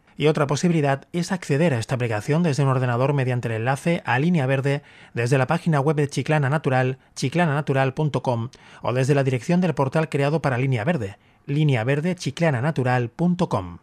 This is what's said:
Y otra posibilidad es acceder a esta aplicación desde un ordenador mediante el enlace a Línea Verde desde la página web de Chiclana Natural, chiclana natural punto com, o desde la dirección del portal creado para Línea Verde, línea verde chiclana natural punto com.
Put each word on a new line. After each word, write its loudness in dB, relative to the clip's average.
Y 2
otra 2
posibilidad 0
es -4
acceder 0
a 0
esta -4
aplicación 0
desde 0
un 4
ordenador 2
mediante 0
el -2
enlace -2
a 0
Línea 2
Verde 0
desde 2
la 2
página 2
web 2
de 0
Chiclana 0
Natural, 0
chiclana 0
natural 0
punto -2
com, -2
o -2
desde 2
la 2
dirección 0
del 0
portal 0
creado 0
para 0
Línea 0
Verde, -4
línea 2
verde -2
chiclana -2
natural 0
punto 0
com. -6